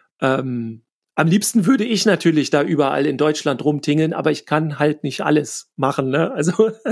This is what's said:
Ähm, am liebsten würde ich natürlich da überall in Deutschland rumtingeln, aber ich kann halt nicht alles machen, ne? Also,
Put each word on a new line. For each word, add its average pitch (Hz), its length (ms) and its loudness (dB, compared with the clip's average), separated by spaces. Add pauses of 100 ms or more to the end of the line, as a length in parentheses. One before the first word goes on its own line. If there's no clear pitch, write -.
(200)
Ähm, 127 640 -2 (340)
am - 100 2
liebsten 202 400 2
würde 233 180 2
ich 226 220 0
natürlich 165 440 2
da 143 120 2
überall 143 420 0
in 143 140 -2
Deutschland 151 460 0
rumtingeln, 151 500 0
aber 160 160 0
ich - 160 -4
kann 151 320 -2
halt 147 240 0
nicht 139 200 -6
alles - 540 -2
machen, 135 320 -2
ne? 160 240 0
Also, 214 380 0 (220)